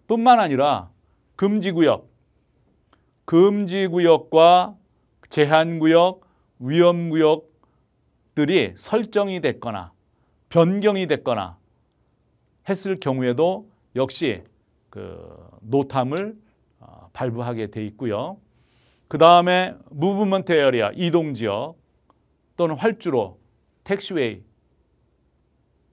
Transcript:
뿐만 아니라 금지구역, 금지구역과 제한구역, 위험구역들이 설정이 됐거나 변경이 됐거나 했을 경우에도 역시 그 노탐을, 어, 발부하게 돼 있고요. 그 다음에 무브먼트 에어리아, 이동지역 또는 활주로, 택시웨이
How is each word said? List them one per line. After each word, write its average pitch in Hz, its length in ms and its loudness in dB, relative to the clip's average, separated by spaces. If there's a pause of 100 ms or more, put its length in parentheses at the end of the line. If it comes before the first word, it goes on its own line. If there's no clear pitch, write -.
뿐만 233 340 4
아니라 135 500 0 (460)
금지구역, 175 720 0 (1160)
금지구역과 180 1500 4 (540)
제한구역, 160 960 2 (360)
위험구역들이 160 880 2 (1300)
설정이 202 640 -4
됐거나 117 520 -8 (560)
변경이 190 580 0
됐거나 117 520 -6 (1120)
했을 190 300 -6
경우에도 139 680 -2 (280)
역시 131 460 -4 (480)
그 85 460 -18 (240)
노탐을, 139 760 -4 (440)
어, - 320 -20
발부하게 117 580 -8
돼 107 160 -10
있고요. 120 520 -8 (680)
그 151 100 -8
다음에 175 560 4 (160)
무브먼트 190 640 -2
에어리아, 127 420 2
이동지역 147 800 -4 (800)
또는 160 200 -2
활주로, 131 640 -4 (460)
택시웨이 139 580 -6 (1500)